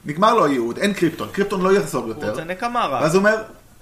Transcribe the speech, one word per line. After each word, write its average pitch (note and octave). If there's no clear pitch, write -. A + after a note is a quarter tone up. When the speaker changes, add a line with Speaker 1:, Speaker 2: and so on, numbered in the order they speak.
Speaker 1:
נגמר F#3+
לו G3+
הייעוד, A#2+
אין G3+
קריפטון, D#3
קריפטון G3+
לא F#3+
יחזור D3+
Speaker 2:
הוא A2+
Speaker 1:
יותר." G#2+
Speaker 2:
רוצה D#3
נקמה A3+
רק. C3+
Speaker 1:
ואז D#3+
הוא G3
אומר, G#3
הוא G#3+
רוצה -